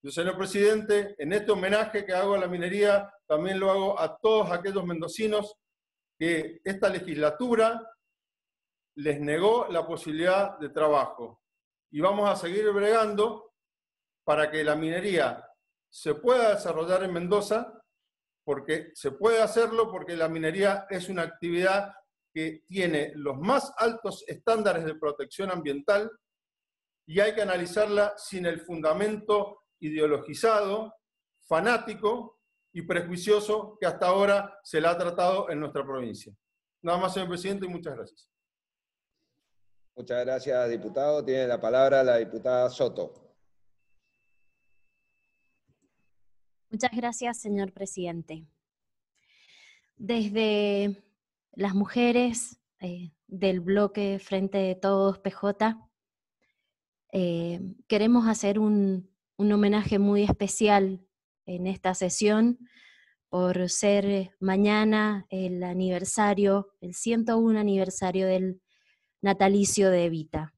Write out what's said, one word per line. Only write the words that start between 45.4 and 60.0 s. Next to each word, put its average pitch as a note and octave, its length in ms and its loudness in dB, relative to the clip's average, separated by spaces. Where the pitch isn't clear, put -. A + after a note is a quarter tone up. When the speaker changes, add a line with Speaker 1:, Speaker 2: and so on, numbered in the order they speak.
Speaker 3:
Muchas A#3 220 -2
gracias, A#3+ 500 -6
señor G3 320 -4
presidente. E3+ 720 -10
Desde G#3 1080 0
las G3 200 -4
mujeres, A#3+ 840 0
eh, F3+ 320 -10
del F#3+ 340 0
bloque G3 600 0
Frente G3 400 -2
de F#3 160 0
Todos, G3 420 2
P G3 140 -6
J, G#3+ 580 -2
eh, E3+ 480 -2
queremos A3 400 4
hacer G#3 320 2
un, G3+ 500 2
un G#3 140 4
homenaje G#3 460 4
muy G3+ 240 4